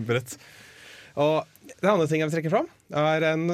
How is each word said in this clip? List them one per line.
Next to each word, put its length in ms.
bredt. 300
Og 260
det 100
andre 160
ting 160
jeg 80
vil 80
trekke 160
fram, 140
er 380
en, 220